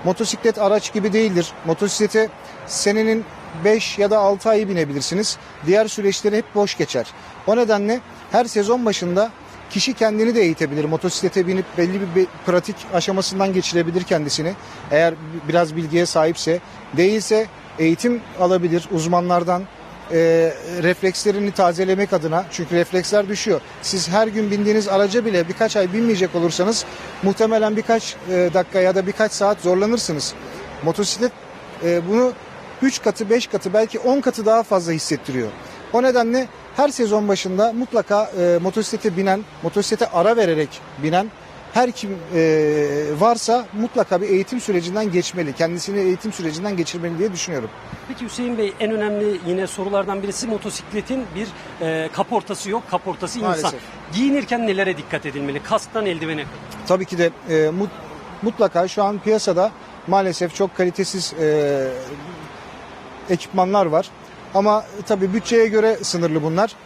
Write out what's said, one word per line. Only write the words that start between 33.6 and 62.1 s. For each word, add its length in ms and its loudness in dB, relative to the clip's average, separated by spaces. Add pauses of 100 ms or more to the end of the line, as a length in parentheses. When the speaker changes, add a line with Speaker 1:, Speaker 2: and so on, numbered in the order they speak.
Speaker 1:
belki 260 2
on 220 2
katı 240 -2
daha 180 4
fazla 280 0
hissettiriyor. 560 -2 (460)
O 100 4
nedenle 440 2 (280)
her 140 4
sezon 380 0
başında 460 2
mutlaka, 640 0
e, 220 4
motosiklete 560 0
binen, 260 2 (200)
motosiklete 480 0
ara 260 4
vererek 320 2 (340)
binen 280 0 (420)
her 180 4
kim, 260 -8 (180)
e, 720 2 (140)
varsa 540 2
mutlaka 480 0
bir 80 -4
eğitim 320 0
sürecinden 500 -2
geçmeli, 420 -2
kendisini 460 -2
eğitim 340 0
sürecinden 440 -6
geçirmeli 420 -4
diye 140 -2
düşünüyorum. 360 -6 (380)
Speaker 2:
Peki 180 -10
Hüseyin 320 -6
Bey, 220 -2
en 120 -2
önemli 560 -2
yine 200 -2
sorulardan 560 -2
birisi 240 -6
motosikletin 800 -6 (100)
bir, 120 -6 (340)
e, 320 -2
kaportası 560 -4
yok, 220 -4
kaportası 480 -6
insan. 120 -2
Speaker 1:
Maalesef. 280 -2 (340)
Speaker 2:
Giyinirken 540 0
nelere 300 0
dikkat 280 -6
edilmeli? 380 -6
Kasktan 420 -2
eldivene 380 -4
kadar. 440 -14
Speaker 1:
Tabii 180 2
ki 120 -8
de, 120 4 (200)
e, 200 4
mut-, 200 -2 (520)
mutlaka 460 2
şu 160 0
an 160 0
piyasada 520 2 (360)
maalesef 480 0
çok 220 -2
kalitesiz, 640 -2
e, 460 2 (1400)